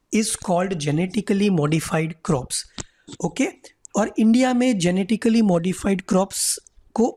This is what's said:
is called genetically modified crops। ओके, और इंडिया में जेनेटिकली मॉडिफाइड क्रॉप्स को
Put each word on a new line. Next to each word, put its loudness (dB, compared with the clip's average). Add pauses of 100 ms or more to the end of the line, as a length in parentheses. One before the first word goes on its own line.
(160)
is 2
called -2
genetically 0 (100)
modified 0
crops। -4 (720)
ओके, -2 (480)
और -2
इंडिया 4
में 2
जेनेटिकली 2
मॉडिफाइड 0
क्रॉप्स -2 (340)
को 2